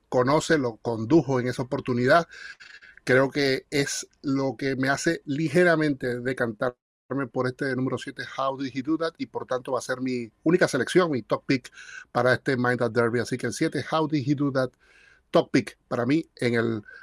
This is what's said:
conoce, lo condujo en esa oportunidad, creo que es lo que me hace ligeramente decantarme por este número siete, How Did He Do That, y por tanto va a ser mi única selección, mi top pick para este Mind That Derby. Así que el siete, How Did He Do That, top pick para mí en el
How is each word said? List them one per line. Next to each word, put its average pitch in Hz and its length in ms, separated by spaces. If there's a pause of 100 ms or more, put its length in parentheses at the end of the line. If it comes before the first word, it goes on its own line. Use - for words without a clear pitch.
conoce, 143 480
lo 120 200
condujo 123 640
en 120 80
esa 127 140
oportunidad, 127 680 (760)
creo 131 260
que 135 400
es - 380 (160)
lo 135 340
que 135 180
me 131 140
hace 160 360
ligeramente 151 960
decantarme 123 560 (540)
por 127 160
este 131 280
número 131 220
siete, 131 260 (140)
How 135 200
Did 135 160
He 131 80
Do 156 160
That, 165 200
y 135 100
por - 180
tanto 127 280
va 120 60
a - 40
ser 127 180
mi 123 300 (120)
única 170 240
selección, 160 440
mi 123 100
top - 240
pick 135 260 (400)
para 123 220
este 131 220
Mind 123 240
That 120 120
Derby. 117 280
Así 120 180
que 123 100
el 110 60
siete, 156 380
How 156 160
Did 147 200
He 147 80
Do 139 160
That, 131 200 (580)
top 170 220
pick 120 260 (100)
para 120 180
mí 151 200 (120)
en 120 180
el 113 260 (220)